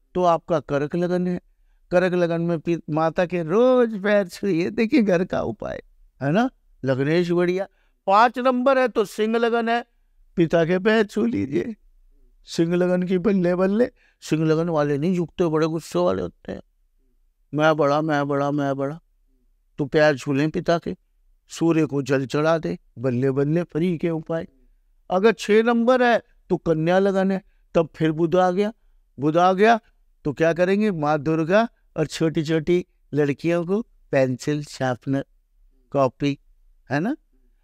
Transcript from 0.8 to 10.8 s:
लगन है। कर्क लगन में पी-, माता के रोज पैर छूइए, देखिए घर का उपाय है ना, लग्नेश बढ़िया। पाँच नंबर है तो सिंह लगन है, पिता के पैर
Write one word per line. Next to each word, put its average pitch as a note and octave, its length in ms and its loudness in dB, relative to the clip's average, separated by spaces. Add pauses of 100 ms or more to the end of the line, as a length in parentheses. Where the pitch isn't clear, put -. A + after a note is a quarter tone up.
लगन F3+ 320 -2
है। F3+ 120 -6 (520)
कर्क F3+ 220 2
लगन E3+ 260 0
में E3+ 200 -2
पी-, E3+ 200 -4 (100)
माता D#3+ 360 0
के F3 160 -4
रोज A3+ 600 2
पैर G3+ 260 0
छूइए, F#3 420 -2
देखिए A3+ 320 2
घर F#3 220 2
का - 180 -4
उपाय - 380 -8 (400)
है C3+ 120 -2
ना, A#3 160 2 (340)
लग्नेश C#3+ 500 0
बढ़िया। F3+ 340 0 (400)
पाँच A3 320 4
नंबर B3+ 400 2
है B3+ 100 2
तो G#3+ 180 -2
सिंह A3 300 -2
लगन A#3 320 0
है, A#3 160 -2 (520)
पिता E3 280 2
के F3+ 140 0
पैर A3 260 2